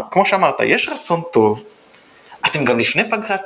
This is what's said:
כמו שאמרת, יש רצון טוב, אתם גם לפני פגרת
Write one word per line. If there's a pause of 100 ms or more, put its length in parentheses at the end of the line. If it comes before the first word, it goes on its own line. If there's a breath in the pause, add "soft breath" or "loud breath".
(120)
כמו
שאמרת,
יש
רצון (120)
טוב, (800 loud breath)
אתם
גם
לפני
פגרת